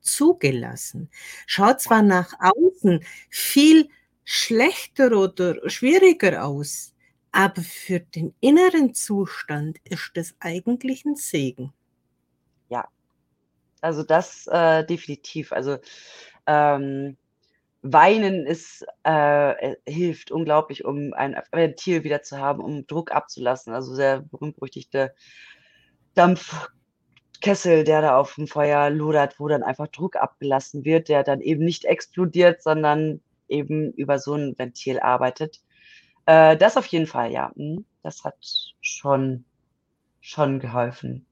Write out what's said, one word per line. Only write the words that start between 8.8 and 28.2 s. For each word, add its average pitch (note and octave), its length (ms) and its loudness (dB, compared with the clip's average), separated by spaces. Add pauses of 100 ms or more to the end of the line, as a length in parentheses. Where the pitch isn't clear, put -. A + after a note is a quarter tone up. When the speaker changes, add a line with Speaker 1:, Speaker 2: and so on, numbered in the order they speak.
Speaker 1:
Zustand D#3 920 -6
ist - 300 -12
das E3+ 260 -8
eigentlich A#3+ 680 -6
ein D4 100 -4
Segen. C3+ 560 -6 (960)
Speaker 2:
Ja, A#2+ 180 -8 (960)
also D#3 220 -4
das, - 420 -2
äh, D#3+ 400 2
definitiv. D#3+ 680 -10
Also, C3 260 -6 (680)
ähm, C#3 680 0 (680)
Weinen F#3 640 4
ist, - 400 -8 (180)
äh, D3 680 2
äh, - 40 -12 (100)
hilft D#3+ 440 -6
unglaublich, D3+ 540 -2
um C#3+ 300 -8
ein C#3 220 -4 (140)
Ventil E3 540 -2
wieder D3 180 -4
zu - 160 -16
haben, C#3+ 240 -4
um D3 240 -10
Druck D#3+ 240 -8
abzulassen. B2+ 640 -6
Also C3 220 -10
der C3+ 240 0
berühmt-berüchtigte C#3 920 -8 (1000)
Dampfkessel, - 1700 0
der D#3 180 4
da C#3 160 4
auf C#3 180 -2